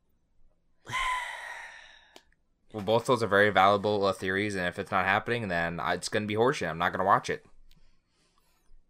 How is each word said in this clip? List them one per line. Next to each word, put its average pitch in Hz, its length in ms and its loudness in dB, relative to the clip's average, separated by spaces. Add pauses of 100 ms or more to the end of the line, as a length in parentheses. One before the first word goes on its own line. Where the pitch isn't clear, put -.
(880)
<laughs> - 60 -10 (1800)
Well, 107 120 -8
both 110 220 2
those 120 160 2
are 110 60 -2
very 101 220 6
valuable, 101 540 4
uh, 98 80 2
theories, 98 420 -4
and 90 120 -2
if - 120 -6
it's 95 120 -8
not 95 160 0
happening, 110 420 0
then 85 320 -2
I, 87 140 -2
it's 90 140 -8
gonna 107 180 -2
be 104 80 -4
horseshit. 113 340 0
I'm 80 100 -6
not 87 140 0
gonna 92 120 -2
watch 110 260 2
it. - 140 -6 (1500)